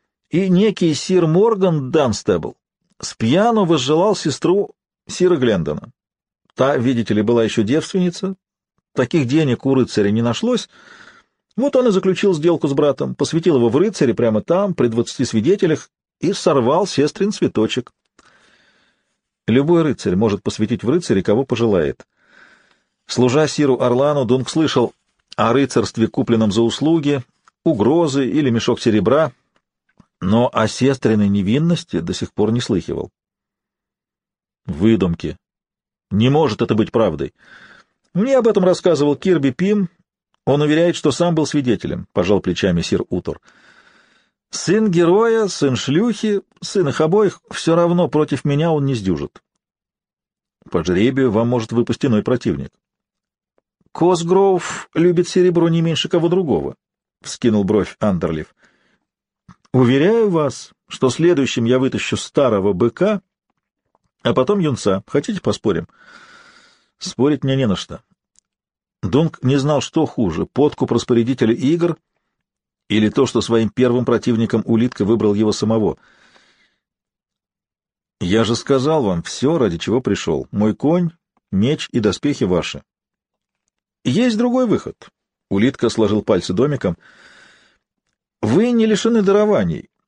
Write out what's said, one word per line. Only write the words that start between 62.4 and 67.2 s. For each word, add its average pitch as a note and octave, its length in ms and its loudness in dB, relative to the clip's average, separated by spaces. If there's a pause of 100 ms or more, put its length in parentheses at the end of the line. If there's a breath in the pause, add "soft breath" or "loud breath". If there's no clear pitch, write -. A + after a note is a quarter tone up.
быка, F3 480 0 (1000)
а A#2+ 120 0
потом G3+ 260 0
юнца. G#2+ 480 -2
Хотите, F3 340 -4
поспорим?» F#2+ 460 -2 (1120 soft breath)
Спорить C3+ 440 -2